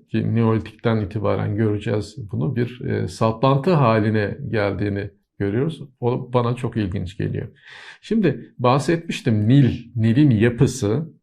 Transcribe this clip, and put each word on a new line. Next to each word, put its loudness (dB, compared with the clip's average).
ki -2
Neolitik'ten 0
itibaren -2
göreceğiz -2
bunu, -4
bir, -4
e, -4
saplantı 0
haline 2
geldiğini -2
görüyoruz. -2
O -4
bana 0
çok -6
ilginç -4
geliyor. -4
Şimdi -2
bahsetmiştim 0
Nil, 4
Nil'in 4
yapısı 2